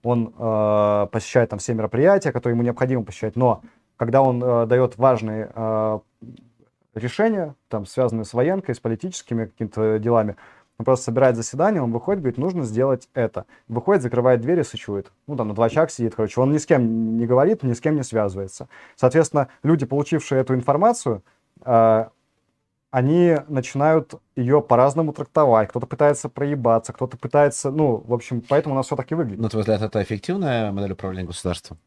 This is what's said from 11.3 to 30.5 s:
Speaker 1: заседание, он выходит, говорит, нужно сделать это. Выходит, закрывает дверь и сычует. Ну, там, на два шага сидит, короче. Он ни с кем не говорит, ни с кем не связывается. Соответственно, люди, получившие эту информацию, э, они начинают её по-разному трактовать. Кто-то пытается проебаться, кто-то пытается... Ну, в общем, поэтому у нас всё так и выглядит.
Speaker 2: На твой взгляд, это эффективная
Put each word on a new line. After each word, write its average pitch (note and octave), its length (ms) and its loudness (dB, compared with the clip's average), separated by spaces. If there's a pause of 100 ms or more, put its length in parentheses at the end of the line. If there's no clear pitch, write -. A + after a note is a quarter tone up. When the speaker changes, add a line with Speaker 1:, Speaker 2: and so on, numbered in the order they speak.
Speaker 1:
заседание, D#3+ 460 -2
он A#2 100 -4
выходит, F#3 300 -4
говорит, B2 160 -4
нужно E3+ 260 -4
сделать B2 500 -2
это. A#2 300 -4 (240)
Выходит, C3 340 0
закрывает B2 380 2
дверь D#3 200 0
и C3+ 40 0
сычует. G2+ 460 -8 (160)
Ну, C#3+ 100 -8
там, A2+ 120 -4
на G#2 60 -6
два A2+ 160 2
шага D#3 200 0
сидит, A2+ 240 -4
короче. A2 260 -2
Он C3 120 4
ни D3+ 60 2
с D3+ 80 -6
кем A2+ 500 0
не A#2 100 -2
говорит, C#3 360 2
ни B2+ 100 -2
с A#2 80 -6
кем D#3 160 -2
не C#3 60 -2
связывается. G2 680 -6 (280)
Соответственно, C#3+ 520 2 (140)
люди, C#3+ 240 2
получившие C#3+ 540 -2
эту C3 140 0
информацию, C#3 680 0 (420)
э, A2+ 420 4 (840)
они D#3 460 4 (120)
начинают D3 680 0 (220)
её C3+ 240 4
по-разному C#3+ 520 2
трактовать. A#2+ 580 2
Кто-то A#2+ 160 -6
пытается D3 420 0
проебаться, B2+ 640 -2
кто-то B2+ 240 -8
пытается... C#3+ 540 0
Ну, C#3 360 0
в A#2 60 -4
общем, A#2+ 340 -6
поэтому C#3+ 280 0
у - 20 0
нас C3 100 -2
всё C#3+ 100 -6
так C3 160 -6
и - 20 -4
выглядит. A#2 260 -4
Speaker 2:
На A2+ 80 -2
твой A2 140 -2
взгляд, G#2 200 0
это G#2+ 200 -2
эффективная A#2 720 -4